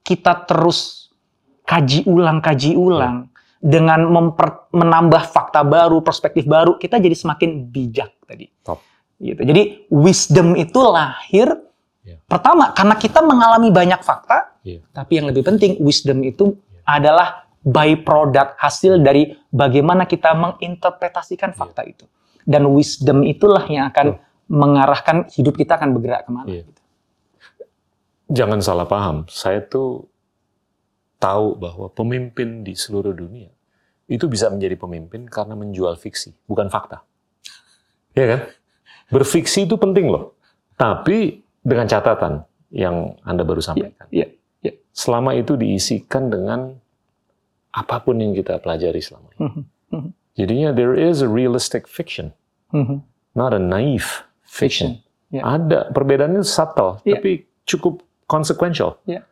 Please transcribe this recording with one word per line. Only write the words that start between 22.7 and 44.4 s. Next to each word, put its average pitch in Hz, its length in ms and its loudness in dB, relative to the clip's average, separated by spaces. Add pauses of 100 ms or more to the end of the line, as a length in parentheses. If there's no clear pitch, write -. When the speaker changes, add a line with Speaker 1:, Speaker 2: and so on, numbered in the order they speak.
Speaker 1:
itulah 190 420 2
yang 139 240 -4
akan 110 300 0
Speaker 2:
Betul. - 80 -20 (240)
Speaker 1:
mengarahkan 143 680 2 (120)
hidup 143 260 0
kita 160 220 0
akan 139 160 -2
bergerak 120 320 -4
kemana. 123 240 -10
Speaker 2:
Iya. 85 160 -12
Speaker 1:
Gitu. - 160 -20 (1500)
Speaker 2:
Jangan 107 280 0
salah 87 280 -2
paham, 87 400 -4
saya 98 340 -6
tuh 131 460 -8 (1080)
tahu 104 360 -2
bahwa 95 340 -14
pemimpin 117 760 -8
di 95 100 -14
seluruh 101 380 -8
dunia 87 400 -16 (580)
itu 123 160 -4
bisa 113 220 -2
menjadi 98 260 -6
pemimpin 87 540 -16
karena 110 260 -12
menjual 95 420 -8
fiksi, - 360 -16 (120)
bukan 104 240 -4
fakta. - 360 -8 (1080)
Iya 135 160 0
kan? 123 140 -2 (680)
Berfiksi 160 580 0
itu 220 80 0
penting 190 320 0
loh, 76 260 -4 (400)
tapi 156 680 -2 (160)
dengan 120 260 0
catatan 98 560 -2 (280)
yang 87 520 -6
Anda 87 220 -4
baru 82 160 -4
Speaker 1:
Iya, 80 80 -8
Speaker 2:
sampaikan. - 420 -8
Speaker 1:
iya, 82 180 -4 (340)